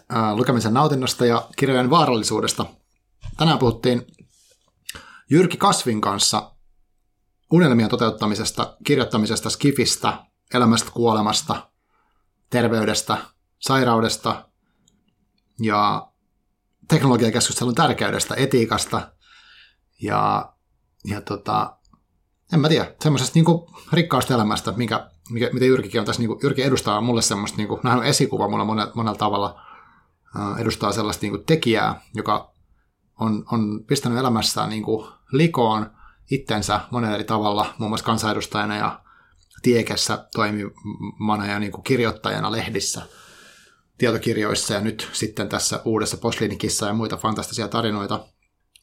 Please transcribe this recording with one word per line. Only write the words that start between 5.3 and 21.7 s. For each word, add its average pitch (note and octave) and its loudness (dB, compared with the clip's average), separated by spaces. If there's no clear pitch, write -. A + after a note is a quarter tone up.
Jyrki F3 4
Kasvin B2+ 0
kanssa G2+ 0
unelmien B2+ 6
toteuttamisesta, A2 -2
kirjoittamisesta, A2 0
skifistä, - 0
elämästä, A2+ 4
kuolemasta, G#2+ 0
terveydestä, A2 0
sairaudesta A#2 0
ja G#2 0
teknologiakeskustelun A#2+ 2
tärkeydestä, A2 0
etiikasta A2+ 0
ja, G#2 -2
ja G#2 -6
tota, G#2+ -4